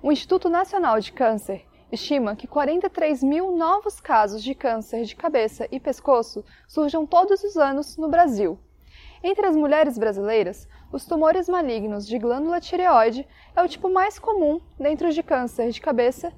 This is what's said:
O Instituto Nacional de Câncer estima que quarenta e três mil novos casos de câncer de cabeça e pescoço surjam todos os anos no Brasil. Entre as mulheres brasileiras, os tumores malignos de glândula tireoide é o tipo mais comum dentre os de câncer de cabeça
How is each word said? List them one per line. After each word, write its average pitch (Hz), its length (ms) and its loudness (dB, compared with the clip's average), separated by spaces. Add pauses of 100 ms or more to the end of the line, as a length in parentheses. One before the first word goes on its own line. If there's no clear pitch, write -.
O 294 100 2
Instituto 359 360 0
Nacional 339 520 2
de - 100 -12
Câncer 214 540 -2 (260)
estima 233 460 -2
que - 100 -16
quarenta 302 400 0
e 359 40 -2
três 302 320 -2
mil 339 340 0
novos 381 420 -2
casos 214 440 0
de 262 120 -6
câncer 233 500 -4
de 214 120 -12
cabeça 240 560 -2
e 262 80 -8
pescoço 254 640 -2 (240)
surjam 311 380 -2
todos 381 360 4
os 403 140 -6
anos 285 400 0
no 311 120 -4
Brasil. 233 500 2 (680)
Entre 392 220 0
as 320 100 2
mulheres 294 420 2
brasileiras, 208 720 -2 (240)
os - 140 -10
tumores 330 420 2
malignos 220 580 -4
de 226 120 -4
glândula 277 420 -2
tireoide 269 680 2 (300)
é 349 60 2
o 359 60 2
tipo 370 200 -6
mais 381 300 0
comum 339 420 0 (180)
dentre 302 300 -2
os 311 60 0
de 330 80 -4
câncer 247 480 -2
de - 100 -10
cabeça 254 580 -2